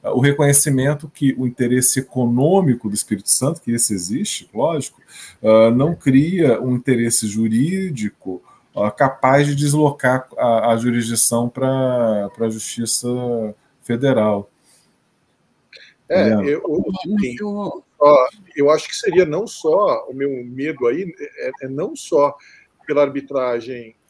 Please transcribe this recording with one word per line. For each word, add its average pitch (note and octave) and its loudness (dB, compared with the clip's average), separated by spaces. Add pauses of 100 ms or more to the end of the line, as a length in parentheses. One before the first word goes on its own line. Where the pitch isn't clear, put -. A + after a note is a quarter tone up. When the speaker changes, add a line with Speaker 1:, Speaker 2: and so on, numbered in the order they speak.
Speaker 1:
ah, G#2+ -6
o B2+ 0
reconhecimento C#3+ 2
que C3+ 0
o B2+ -2
interesse B2 0
econômico B2+ 0
do G2+ -4
Espírito - -6
Santo, D3+ -2
que A#2 -6
esse A#2 -2
existe, G2+ -6
lógico, C#3+ -4 (440)
ah, A2 6
não C#3 2
cria C#3+ 2
um B2+ -2
interesse A#2 0
jurídico, A2+ -2 (340)
ah, G#2 0
capaz C#3 2
de D3 -2
deslocar C#3+ 0 (100)
a, A#2 2
a A#2 2
jurisdição A#2 0
pra, B2 0
pra A2+ -2
Justiça A2+ -6 (760)
Federal. A2+ 0 (1600)
Speaker 2:
É, G3 4
Speaker 1:
Eliana? G#3 2
Speaker 2:
eu, - 0
eu, F3 -2
Speaker 3:
Mas G3 -2
Speaker 2:
sim. - -4
Speaker 3:
eu G#3 -6 (160)
Speaker 2:
Ó, C#3+ 6 (280)
eu C#3+ 2
acho D3+ 2
que - -12
seria F3+ 2
não F3 -4
só, D#3+ 0
o C3 -14
meu C#3 -4 (160)
medo C3 -6
aí D#3+ -2
é, C3 -10 (120)
é C3 -10
não E3+ -8
só C#3+ 0 (480)
pela D3 0
arbitragem B2+ -4 (140)